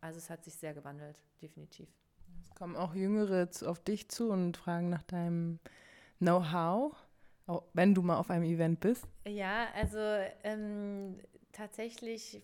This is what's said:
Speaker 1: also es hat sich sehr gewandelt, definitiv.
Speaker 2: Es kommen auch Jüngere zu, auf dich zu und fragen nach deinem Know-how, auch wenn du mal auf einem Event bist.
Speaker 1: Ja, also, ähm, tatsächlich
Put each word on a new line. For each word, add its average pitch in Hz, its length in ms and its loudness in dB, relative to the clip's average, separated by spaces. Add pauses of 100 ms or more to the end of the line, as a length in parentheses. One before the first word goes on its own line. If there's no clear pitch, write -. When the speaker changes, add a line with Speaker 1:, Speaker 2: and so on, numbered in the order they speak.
Speaker 1:
also 165 180 -12
es 165 120 -14
hat 165 140 -12
sich 160 100 -16
sehr 151 200 -10
gewandelt, 147 440 -14 (240)
definitiv. 156 460 -18 (560)
Speaker 2:
Es - 100 -20
kommen 175 220 -8
auch 175 180 -2
Jüngere 190 560 2
zu, - 180 -6
auf 170 140 -2
dich 208 260 -2
zu 233 220 -2
und 180 260 2
fragen 175 340 0
nach 165 120 -2
deinem 170 560 -2 (640)
Know-how, 175 720 4 (520)
auch 170 260 -2
wenn 185 220 8
du 180 80 6
mal 170 160 4
auf 175 120 0
einem 170 140 2
Event 165 340 2
bist. 226 260 2 (220)
Speaker 1:
Ja, 208 480 -2
also, 214 240 -2 (460)
ähm, 208 760 -6 (320)
tatsächlich 220 920 -10